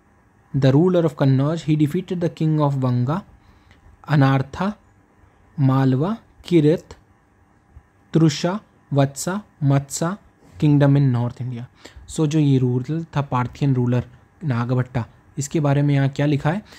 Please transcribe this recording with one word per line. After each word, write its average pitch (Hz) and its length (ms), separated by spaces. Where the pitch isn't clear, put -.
the 131 180
ruler 175 300
of 156 100
Kannauj. 143 500
He 151 220
defeated 180 360
the 165 60
king 156 180
of 139 260
Vanga, 123 340
Anartha, 139 600
Malwa, 131 540
Kirit, 160 440
Trusha, 170 440
Vatsa, 139 460
Matsa 139 520
kingdom 143 340
in 135 180
North 120 220
India." 123 260
So, 156 100
जो 156 120
ये 139 180
रूलर 127 480
था, 143 60
पार्थियन 131 540
रूलर 123 280
नागभट्टा, 123 600
इसके 151 220
बारे 143 220
में 143 140
यहाँ 139 140
क्या 143 160
लिखा 147 240
है 196 120